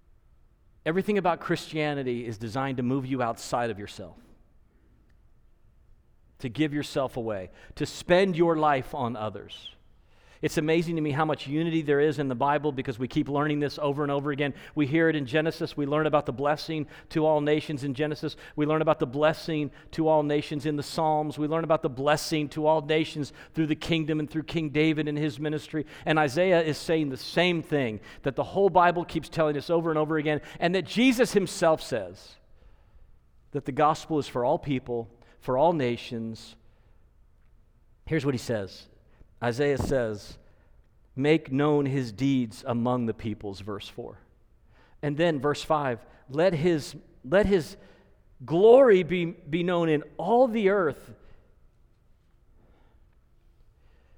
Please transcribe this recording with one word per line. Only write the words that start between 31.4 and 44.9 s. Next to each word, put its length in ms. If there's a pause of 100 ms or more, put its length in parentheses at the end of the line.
says 540 (1160)
that 120
the 80
gospel 480
is 80
for 160
all 160
people, 500 (300)
for 180
all 140
nations. 840 (1500)
Here's 200
what 80
he 60
says. 480 (540)
Isaiah 360
says, 600 (800)
"Make 340
known 340
his 280
deeds 520
among 420
the 60
peoples," 460
verse 300
four. 280 (840)